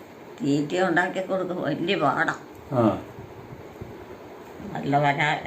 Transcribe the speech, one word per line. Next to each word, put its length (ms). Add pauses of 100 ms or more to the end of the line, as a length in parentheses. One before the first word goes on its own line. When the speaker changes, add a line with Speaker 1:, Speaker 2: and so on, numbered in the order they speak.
(420)
Speaker 1:
തീറ്റയും 460
ഉണ്ടാക്കി 340
കൊടുക്കും. 400
വലിയ 340
പാടാ. 400 (360)
Speaker 2:
ആ. 320 (1700)
Speaker 1:
നല്ല 240
വര, 500